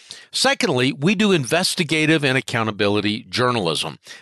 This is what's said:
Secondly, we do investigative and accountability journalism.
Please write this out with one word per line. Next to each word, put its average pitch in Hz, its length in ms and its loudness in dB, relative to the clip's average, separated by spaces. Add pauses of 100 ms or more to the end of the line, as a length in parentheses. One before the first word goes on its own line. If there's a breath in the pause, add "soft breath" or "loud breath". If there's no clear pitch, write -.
(320 loud breath)
Secondly, 156 600 0
we 147 220 0
do 196 180 2
investigative 156 960 0
and 131 140 2
accountability 107 840 0
journalism. 90 800 -2 (220 loud breath)